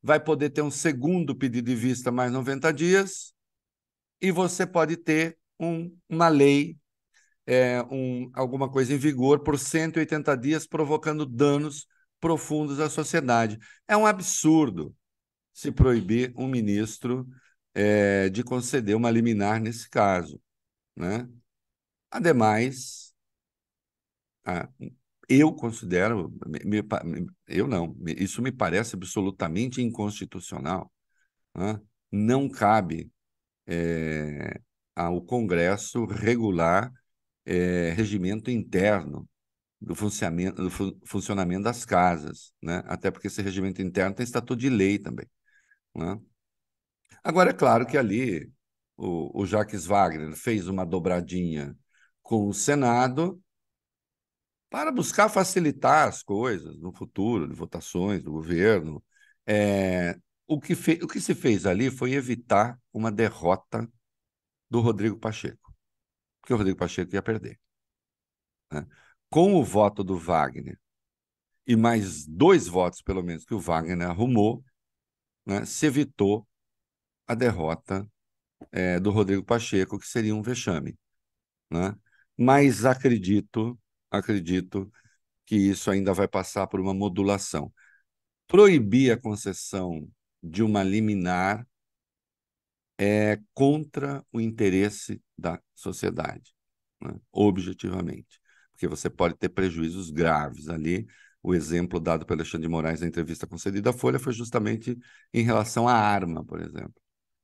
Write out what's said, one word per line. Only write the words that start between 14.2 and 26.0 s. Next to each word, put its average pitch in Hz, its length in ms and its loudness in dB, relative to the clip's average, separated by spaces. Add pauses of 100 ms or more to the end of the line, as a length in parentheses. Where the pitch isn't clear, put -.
se - 180 -8
proibir 120 640 4
um 127 140 -6
ministro, 117 800 -2 (460)
é, 101 560 4
de 110 120 -2
conceder 123 540 -2
uma 117 140 2
liminar 113 500 2
nesse 113 280 -8
caso, 90 520 2 (560)
né? 107 320 -6 (840)
Ademais, 127 1000 0 (1300)
ah, 90 200 -6 (600)
eu 143 240 6
considero, 101 800 -2 (140)